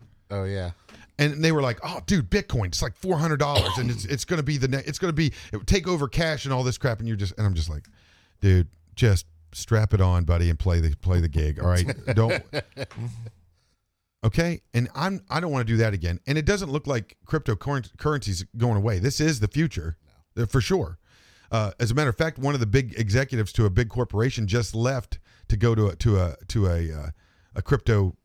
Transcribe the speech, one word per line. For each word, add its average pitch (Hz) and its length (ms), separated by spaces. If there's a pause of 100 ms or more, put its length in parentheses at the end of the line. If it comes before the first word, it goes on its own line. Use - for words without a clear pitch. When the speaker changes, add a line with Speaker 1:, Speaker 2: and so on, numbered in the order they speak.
(300)
Speaker 1:
Oh, 101 140
yeah. 95 280 (460)
Speaker 2:
And 147 260
they 160 80
were 151 120
like, 123 200
"Oh, - 220
dude, 160 240
Bitcoin, 131 380
it's - 160
like - 120
four 180 220
hundred 156 220
dollars, 143 400
and 120 100
it's, 104 160
it's 131 180
gonna 165 200
be 143 140
the 131 100
ne-, 131 180
it's - 140
gonna 175 140
be, 151 200 (180)
it 107 60
would 95 100
take 180 200
over 156 200
cash 156 380
and 135 80
all 127 100
this 127 140
crap." 120 220
And 113 80
you're 110 100
just, 95 220
and 107 80
I'm 95 80
just 80 160
like, 73 160 (520)
"Dude, 92 280 (280)
just 104 300 (280)
strap 107 420
it 95 60
on, 90 240
buddy, 85 260
and 78 80
play 85 200
the, 80 180
play 90 220
the 85 100
gig. 76 300
All 85 80
right, 90 200 (180)
Speaker 1:
<laughs> 131 100
Speaker 2:
don't." 113 280 (1800)
Okay, 165 380 (120)
and 120 220
I'm, 185 340
I 143 100
don't 170 120
wanna 131 140
do 113 120
that 110 160
again. 87 340
And 143 100
it 156 80
doesn't 190 260
look 143 160
like 123 300 (100)
cryptocurrency's 131 1160 (140)
going 117 200
away. 101 220
This 135 200
is 151 200
the 107 80
future, 113 500 (380)
Speaker 1:
No. 113 80
Speaker 2:
uh, - 40
for 135 120
sure. 131 380 (540)
Uh, 107 280
as 113 120
a - 40
matter 147 140
of 113 80
fact, 160 200
one 139 160
of 139 60
the 117 60
big 113 340
executives 113 540
to 113 120
a 104 40
big 107 200
corporation 117 580
just 110 280
left 123 440 (280)
to - 80
go 113 200
to 107 120
a, 90 100
to 104 220
a, 90 160 (140)
to 104 180
a, 85 240
uh, 76 180 (460)
a 92 60
crypto 101 640